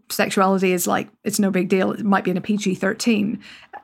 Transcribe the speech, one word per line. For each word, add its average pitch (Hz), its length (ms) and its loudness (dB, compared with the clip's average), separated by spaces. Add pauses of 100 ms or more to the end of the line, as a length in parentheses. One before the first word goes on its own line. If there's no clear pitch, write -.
sexuality 190 640 2
is 180 160 -2
like, - 220 -2 (160)
it's 202 140 -2
no 196 120 2
big 185 160 0
deal. 190 240 2
It 220 140 -6
might 196 180 2
be 185 80 -2
in 185 60 -2
a 180 40 -4
P 208 140 -2
G 202 200 -2
thirteen. 202 640 0 (420)